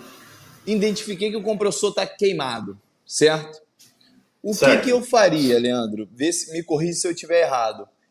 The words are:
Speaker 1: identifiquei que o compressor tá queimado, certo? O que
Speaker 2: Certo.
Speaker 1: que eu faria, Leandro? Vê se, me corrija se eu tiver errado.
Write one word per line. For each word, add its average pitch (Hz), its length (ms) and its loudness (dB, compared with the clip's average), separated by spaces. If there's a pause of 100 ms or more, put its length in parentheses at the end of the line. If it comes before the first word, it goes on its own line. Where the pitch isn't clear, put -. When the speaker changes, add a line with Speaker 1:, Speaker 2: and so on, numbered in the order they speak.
(640)
Speaker 1:
identifiquei 208 640 -2
que 214 80 -6
o 196 60 -8
compressor 208 500 -2
tá 190 140 -2
queimado, 123 720 -4 (260)
certo? 156 560 2 (800)
O 208 100 -4
que 196 60 -4
Speaker 2:
Certo. 269 280 6
Speaker 1:
que 262 60 0
eu 247 120 2
faria, 156 560 4
Leandro? 113 520 -2
Vê 139 200 -2
se, 160 200 -6
me 165 120 -6
corrija 165 300 -2
se 180 140 -4
eu 170 60 -2
tiver 170 280 0
errado. 113 460 -2 (240)